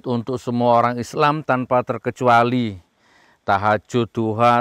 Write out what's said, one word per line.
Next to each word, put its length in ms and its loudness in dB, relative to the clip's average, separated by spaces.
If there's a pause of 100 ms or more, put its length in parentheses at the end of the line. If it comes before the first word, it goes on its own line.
untuk 320 -6
semua 400 0
orang 240 0
Islam 400 -2
tanpa 400 -2
terkecuali. 960 0 (720)
Tahajud, 640 0
duha, 480 0